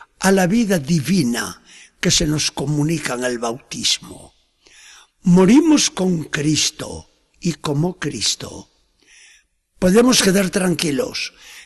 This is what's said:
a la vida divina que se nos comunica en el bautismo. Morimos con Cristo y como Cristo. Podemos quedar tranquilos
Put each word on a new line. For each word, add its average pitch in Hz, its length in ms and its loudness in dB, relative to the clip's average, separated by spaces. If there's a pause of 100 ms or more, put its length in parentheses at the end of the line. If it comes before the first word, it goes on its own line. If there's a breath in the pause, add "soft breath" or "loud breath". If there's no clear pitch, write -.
(200 loud breath)
a 190 120 2
la 190 160 2
vida 202 320 0
divina 131 840 -2 (380 loud breath)
que 180 120 0
se 170 140 0
nos 151 260 -2
comunica 151 640 -4
en 123 100 -4
el 120 140 -4
bautismo. - 960 -8 (880 loud breath)
Morimos 220 640 6
con 185 340 -2
Cristo - 840 -4 (320)
y 170 140 -4
como 156 440 -4
Cristo. - 720 -8 (1080 soft breath)
Podemos 233 420 4
quedar 190 280 2
tranquilos 160 840 -4 (320 loud breath)